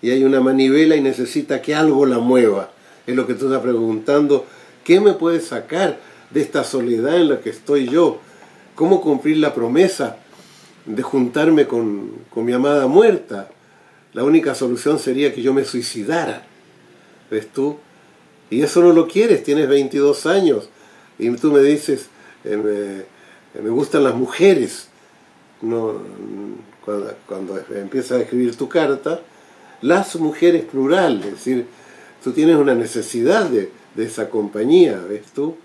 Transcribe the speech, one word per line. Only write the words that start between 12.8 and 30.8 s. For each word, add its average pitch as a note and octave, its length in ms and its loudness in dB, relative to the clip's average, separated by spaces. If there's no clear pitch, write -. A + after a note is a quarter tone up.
muerta? D#3 640 2
La A#2 120 -4
única D3 300 2
solución C3 440 -2
sería C3+ 360 -2
que B2 80 -10
yo C3 120 0
me C3+ 100 0
suicidara, B2+ 800 -6
¿ves G#2+ 220 -6
tú? D3 260 -4
Y A#2+ 120 0
eso D#3 200 2
no F3 100 8
lo E3 160 4
quieres, G#3 340 2
tienes C#3+ 260 0
veintidós C#3+ 580 0
años, D#3+ 420 0
y A#2 180 -2
tú D3+ 160 0
me C#3+ 80 6
dices... C#3+ 480 0
Eh, G2+ 600 -4
me, - 80 -12
me G#2+ 80 -4
gustan C#3 320 0
las B2+ 120 2
mujeres. C3+ 760 0
No, A2+ 340 -4
cuando, G#2 300 -8
cuando F#2+ 380 -10
empiezas B2 440 -6
a B2+ 40 -2
escribir B2 340 -4
tu C3+ 120 -6
carta, D#3 520 -2
las F3 360 0
mujeres E3 480 2
plural, C#3 560 0